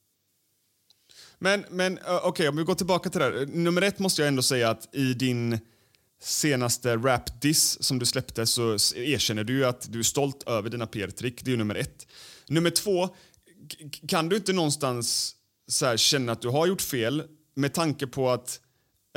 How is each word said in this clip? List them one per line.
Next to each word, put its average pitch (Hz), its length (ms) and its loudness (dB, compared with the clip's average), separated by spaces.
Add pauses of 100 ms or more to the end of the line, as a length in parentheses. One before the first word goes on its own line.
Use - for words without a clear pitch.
(1400)
Men, 196 300 0
men, 180 280 0
ö, 180 260 -2
okej, 175 260 2
om 143 60 0
vi 160 80 0
går 175 120 0
tillbaka 180 340 0
till 170 100 -2
det 147 60 2
här. 123 200 0
Nummer 170 360 0
ett 196 180 0
måste 185 220 2
jag 147 60 4
ändå 135 140 2
säga 123 280 2
att - 260 -4
i 131 180 2
din 120 460 0 (640)
senaste 123 760 0
rap-diss 131 880 2
som 131 160 2
du 120 60 0
släppte 120 400 -2
så 113 280 2
s-, - 220 2
erkänner 113 480 0
du 117 100 -4
ju 135 120 2
att 123 260 -2
du 117 80 -6
är 113 40 -4
stolt 139 440 0
över 113 220 -2
dina 117 180 -6
P 110 140 -6
R-trick. 120 420 -8
Det 127 60 -4
är - 20 2
ju 123 60 0
nummer 107 180 0
ett. - 320 -8 (400)
Nummer 165 220 2
två, 185 380 0
k-, 185 60 -8 (680)
k-, 151 280 -14
kan 160 220 2
du 185 60 2
inte 196 180 0
någonstans 143 840 0 (320)
så - 180 0
här 120 120 4
känna 127 340 2
att 117 100 -4
du 123 80 -2
har 151 180 2
gjort 190 140 0
fel 131 420 -2 (320)
med 135 180 0
tanke 156 340 0
på 131 220 0
att, 120 300 -2 (580)